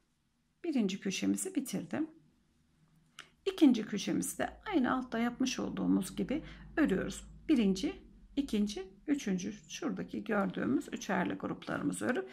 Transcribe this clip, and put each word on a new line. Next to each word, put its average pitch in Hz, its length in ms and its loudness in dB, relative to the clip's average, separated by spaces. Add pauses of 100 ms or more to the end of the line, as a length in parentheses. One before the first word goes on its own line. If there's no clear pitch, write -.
(640)
Birinci 220 360 2
köşemizi 202 540 0
bitirdim. 254 560 -2 (1400)
İkinci 285 400 6
köşemizi - 520 -2
de - 280 -4
aynı 302 280 2
altta 247 240 -2
yapmış 240 400 0
olduğumuz 190 580 0
gibi 233 280 -2 (320)
örüyoruz. 196 480 0 (240)
Birinci, 208 540 4 (340)
ikinci, 254 500 0 (200)
üçüncü, 208 460 0
şuradaki 208 720 -6
gördüğümüz 208 680 0
üçerli 190 420 -2
gruplarımızı - 720 -4
örüp 302 260 -2